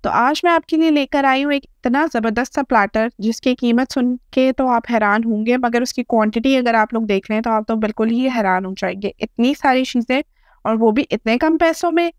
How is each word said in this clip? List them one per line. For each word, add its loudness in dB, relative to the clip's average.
तो 0
आज 2
मैं 4
आपके 0
लिए 4
लेकर 0
आई 2
हूँ 0
एक -2
इतना -2
ज़बरदस्त -2
सा -2
प्लेटर 0
जिसकी -2
कीमत 0
सुन -2
के 2
तो -2
आप -2
हैरान 2
होंगे, 0
मगर 0
उसकी -4
क्वांटिटी 0
अगर 0
आप 0
लोग -2
देख -2
लें 0
तो -4
आप 0
तो -2
बिल्कुल -2
ही 0
हैरान -2
हो -8
जाएंगे। -6
इतनी -2
सारी 0
चीज़ें -2
और 0
वो 4
भी 0
इतने -2
कम 2
पैसों 0
में 0